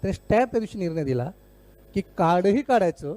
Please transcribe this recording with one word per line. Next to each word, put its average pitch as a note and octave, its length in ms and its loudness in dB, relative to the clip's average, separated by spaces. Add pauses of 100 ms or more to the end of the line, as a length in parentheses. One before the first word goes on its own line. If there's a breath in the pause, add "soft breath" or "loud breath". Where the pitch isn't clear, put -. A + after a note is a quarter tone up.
त्याने G3 100 -2
स्टॅफ A#3 380 0
त्या A#3 100 0
दिवशी G#3+ 180 -10
निर्णय E3 260 -4
दिला C3 260 -2 (640)
की G3 60 0
कार्डही F#3 640 2
काढायचं F3 540 0